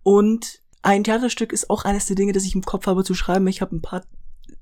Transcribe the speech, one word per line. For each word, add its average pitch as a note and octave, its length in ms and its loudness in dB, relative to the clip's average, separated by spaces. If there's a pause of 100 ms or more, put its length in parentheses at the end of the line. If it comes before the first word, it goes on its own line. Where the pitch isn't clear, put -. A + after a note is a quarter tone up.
Und G#3 580 4 (220)
ein G3+ 200 4
Theaterstück A3+ 480 0
ist - 200 -4
auch G#3+ 120 -2
eines G3+ 220 0
der G3 100 -2
Dinge, G3+ 160 2
das G3 140 0
ich F#3 100 -2
im F#3+ 60 0
Kopf - 240 -6
habe F#3+ 180 2
zu F#3 120 0
schreiben. F#3 320 2
Ich F#3+ 140 -2
hab F#3 100 -4
ein F3 100 -6
paar, F3+ 220 -8 (580)